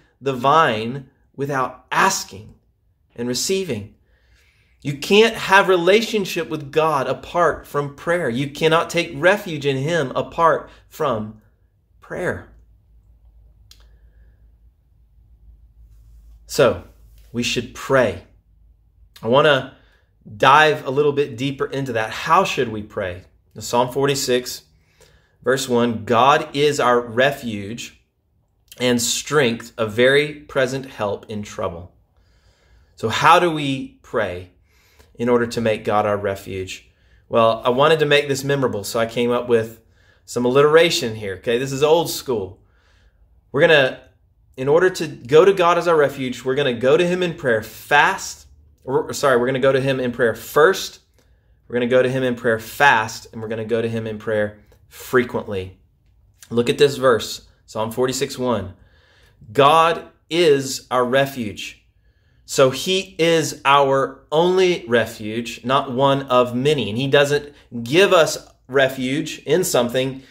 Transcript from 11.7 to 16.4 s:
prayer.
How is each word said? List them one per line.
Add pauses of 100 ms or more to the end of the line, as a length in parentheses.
prayer. (4000)